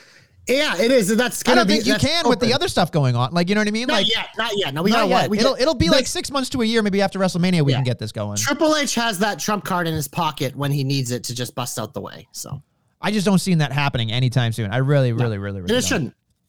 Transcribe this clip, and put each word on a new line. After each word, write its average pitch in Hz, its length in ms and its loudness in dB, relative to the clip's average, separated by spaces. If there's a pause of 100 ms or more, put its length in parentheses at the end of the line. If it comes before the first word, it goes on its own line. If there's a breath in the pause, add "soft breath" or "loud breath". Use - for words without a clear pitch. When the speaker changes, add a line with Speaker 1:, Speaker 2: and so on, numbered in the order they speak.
(480 loud breath)
Speaker 1:
yeah, 269 300 0
it 220 140 2
is. 226 240 4
That's 240 260 0
Speaker 2:
I - 80 -2
Speaker 1:
gonna 247 120 6
Speaker 2:
don't 214 60 4
Speaker 1:
be, 190 80 4
Speaker 2:
think 226 120 0
you - 60 4
Speaker 1:
that's 214 120 2
Speaker 2:
can 320 240 0
with 240 100 2
the 240 80 0
Speaker 1:
open. 240 80 2
Speaker 2:
other 302 120 0
stuff 185 240 0
going 131 240 2
on. 123 180 -2
Like, 175 160 0
you 208 60 2
know 214 60 2
what 208 60 0
I 208 40 -2
mean? 226 160 -2
Speaker 1:
Not 294 80 0
Speaker 2:
Like, 294 200 2
Speaker 1:
yet. 196 120 -4 (100)
Not 220 180 -2
yet. 170 180 -2
No, 151 100 -4
we 202 80 4
Speaker 2:
not 233 60 4
Speaker 1:
gotta 220 120 2
Speaker 2:
yet. 226 140 4
Speaker 1:
wait. 123 80 -2
We 202 80 0
Speaker 2:
It'll, 247 140 0
Speaker 1:
get, 226 80 -4
Speaker 2:
it'll 302 140 2
be, 226 120 2
Speaker 1:
the - 60 4
Speaker 2:
like, 269 140 2
six - 240 -6
months 269 200 -2
to 254 100 -2
a 226 40 2
year, 226 160 2
maybe 202 200 0
after 190 180 -2
WrestleMania, 180 440 2
we 139 80 2
Speaker 1:
Yeah. 139 80 2
Speaker 2:
can 135 60 0
get 123 140 -2
this 107 120 -8
going. 104 260 -6
Speaker 1:
Triple 294 380 0
H 285 200 -2
has 233 240 -2
that 202 200 0
trump 208 260 -4
card 175 220 -2
in 160 80 -2
his 151 120 -4
pocket 151 480 -4
when 139 160 -2
he 143 120 0
needs 135 280 -2
it 123 140 -6
to 123 100 -6
just 123 200 -6
bust 123 240 -6
out 107 140 -8
the 101 80 -8
way. - 300 -14
So - 320 -12 (380)
Speaker 2:
I 180 100 -2
just 208 140 0
don't 196 140 4
see 190 160 0
that 147 160 2
happening 135 400 -2
anytime 120 420 2
soon. 107 180 -4
I 117 60 -2
really, 135 340 2
Speaker 1:
No. 117 120 0
Speaker 2:
really, 110 140 -2
really, 98 240 -6
really 95 140 0
Speaker 1:
And - 20 2
it 254 40 0
Speaker 2:
don't. - 60 -2
Speaker 1:
shouldn't. 170 260 -2 (360)